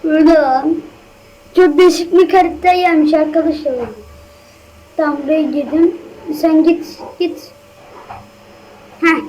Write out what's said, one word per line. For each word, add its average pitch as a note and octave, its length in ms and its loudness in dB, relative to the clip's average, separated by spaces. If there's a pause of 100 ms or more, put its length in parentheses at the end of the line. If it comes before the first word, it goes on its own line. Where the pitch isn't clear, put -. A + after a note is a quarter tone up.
Bu D#4 220 2
ne E4 80 6
lan? C#4+ 480 0 (720)
Çok E4+ 220 4
değişik E4+ 340 2
bir F4 160 4
karakter F4+ 460 2
gelmiş D#4+ 400 2
arkadaşlar. D4+ 600 -2 (1200)
Tamam, D4 280 -2
buraya D#4 180 0
girdim. D4 520 -2 (460)
Sen D#4+ 240 2
git, E4+ 220 0 (320)
git. - 340 -8 (1500)
Heh. D#4+ 280 -2